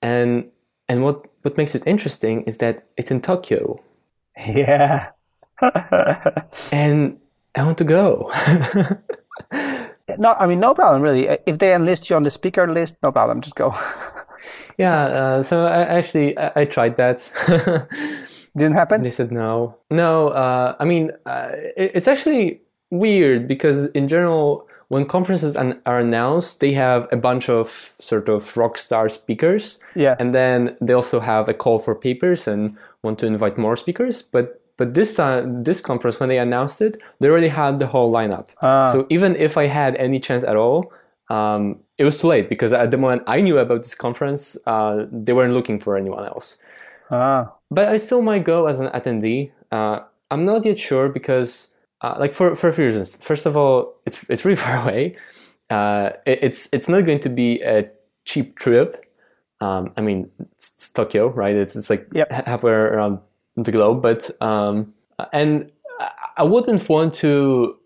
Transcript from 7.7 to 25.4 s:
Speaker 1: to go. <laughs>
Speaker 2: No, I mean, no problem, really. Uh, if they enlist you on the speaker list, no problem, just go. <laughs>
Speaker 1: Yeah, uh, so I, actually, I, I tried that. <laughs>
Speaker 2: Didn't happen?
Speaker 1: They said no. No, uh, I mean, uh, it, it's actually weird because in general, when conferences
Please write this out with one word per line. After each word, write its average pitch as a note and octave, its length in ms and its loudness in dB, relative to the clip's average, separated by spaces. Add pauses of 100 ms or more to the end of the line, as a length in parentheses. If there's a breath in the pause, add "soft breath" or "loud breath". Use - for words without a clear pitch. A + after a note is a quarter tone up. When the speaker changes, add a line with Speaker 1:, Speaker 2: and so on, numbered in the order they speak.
Speaker 1:
to E3+ 60 2
go. E3+ 520 2
<laughs> - 40 -2 (1800 loud breath)
Speaker 2:
No, A3 200 6
I G3 80 2
mean, F3 140 2
no A#3 120 4
problem, F3 300 4
really. C#3 260 2
Uh, - 80 2 (100)
if D#3 120 -2
they F#3+ 160 4
enlist F3 340 0
you F3+ 80 2
on D#3 60 4
the D3 80 2
speaker F3+ 420 0
list, E3 300 -2
no C#3+ 100 2
problem, A#2+ 280 2
just C#3+ 160 -14
go. - 240 0
<laughs> - 40 -8 (920 loud breath)
Speaker 1:
Yeah, E3+ 280 2
uh, C3+ 360 0
so E3+ 240 2
I, E3+ 160 2 (160)
actually, D#3 400 0
I, D#3 220 -2
I D3 60 6
tried A#2+ 300 0
that. B2 220 2 (300)
<laughs> - 1080 -2
Speaker 2:
Didn't D3+ 180 4
happen? D#3+ 280 2
Speaker 1:
They B2 80 -2
said A#2 220 -4
no. A#2 440 -2 (140)
No, D#3+ 380 2
uh, B2+ 500 0
I D3 60 -2
mean, D#3+ 260 0 (160)
uh, B2+ 220 -6 (280)
it, F#3+ 180 0
it's F3 140 0
actually C4+ 520 0 (300)
weird F3 580 2
because C#3+ 400 0
in C#3 200 -2
general, D#3+ 600 0 (200 soft breath)
when C#3 180 0
conferences F3 500 -2